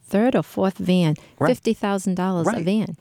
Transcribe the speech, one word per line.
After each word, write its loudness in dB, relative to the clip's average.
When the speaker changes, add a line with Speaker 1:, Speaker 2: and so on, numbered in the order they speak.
Speaker 1:
third 0
or 0
fourth -4
van, 2
Speaker 2:
Right. 2
Speaker 1:
fifty 0
thousand -2
dollars 0
a 2
Speaker 2:
Right. -2
Speaker 1:
van. -2